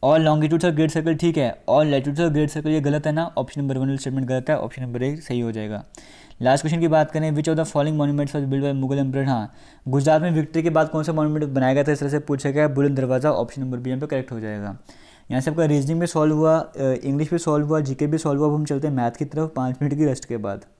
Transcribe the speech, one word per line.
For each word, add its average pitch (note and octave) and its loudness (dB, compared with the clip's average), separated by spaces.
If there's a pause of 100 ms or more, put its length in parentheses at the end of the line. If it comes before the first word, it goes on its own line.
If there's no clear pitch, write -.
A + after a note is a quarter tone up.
All D#3+ 6
longitudes D#3 4
are F3 2
great D#3+ 2
circle, D#3+ 0
ठीक E3 2
है, B2+ -2
all D3 6
latitudes C#3+ 0
are E3+ 4
great D3 2
circle, D#3 -6
ये D#3 2
गलत D3 0
है D#3 0
ना, D#3 0 (120)
ऑप्शन C3+ -6
नंबर C3+ -2
वन C3+ -2
वाली C3+ -2
स्टेटमेंट C3 -4
गलत B2+ -2
है, D3+ 2
ऑप्शन - -6
नंबर B2 -4
ए C#3+ -2
सही C3 -6
हो A#2 -2
जाएगा। G#2+ -6 (580)
लास्ट B2+ 4
क्वेश्चन D#3+ 0
की E3 2
बात D#3 4
करें, D#3 -2
which D3+ 0
of D#3+ 2
the D#3 0
following D#3 0
monuments C#3+ 0
was C#3+ -2
built C#3 0
by C#3 -2
Mughal C#3 0
emperor? C3+ -2
हाँ, A#2 -2 (340)
गुजरात C#3+ 4
में F3 0
विक्ट्री D#3+ 0
के E3+ 2
बाद D#3 2
कौन D#3 -2
सा E3 -2
मॉन्यूमेंट D3+ 0
बनाया C3+ 2
गया C#3+ 2
था, D3 0
इस D3 0
तरह C#3+ -2
से D3 0
पूछा C#3+ -2
गया, D3+ 2
बुलंद C#3+ 2
दरवाज़ा, C3 0
ऑप्शन A#2+ -4
नंबर B2+ -4
बी B2 -6
यहाँ B2+ -4
पे D3 -6
करेक्ट C3 -4
हो A#2 -8
जाएगा। G#2 -8 (540)
यहाँ B2+ 0
से D#3+ -2
आपका D#3+ 2
रीजनिंग D3 2
भी F3 0
सॉल्व D#3 2
हुआ, D#3+ 4
अ, - -6
इंग्लिश C#3 0
भी F3 0
सॉल्व D3+ 0
हुआ, D#3 2
जीके C#3 -2
भी D#3 0
सॉल्व D3 0
हुआ। D3+ 4
अब D3 0
हम D3+ 0
चलते D3 -2
हैं D3 0
मैथ A#2+ 0
की D3 -6
तरफ D#3 -4
पाँच B2+ -2
मिनट C#3+ 0
की D3+ 2
रेस्ट C3 0
के A#2+ -6
बाद। G#2 -6 (140)